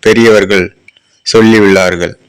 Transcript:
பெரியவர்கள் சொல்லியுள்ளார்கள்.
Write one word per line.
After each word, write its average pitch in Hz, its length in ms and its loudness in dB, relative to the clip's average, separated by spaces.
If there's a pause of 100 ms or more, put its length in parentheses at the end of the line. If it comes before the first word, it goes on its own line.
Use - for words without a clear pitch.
பெரியவர்கள் 104 640 0 (600)
சொல்லியுள்ளார்கள். 98 880 0 (140)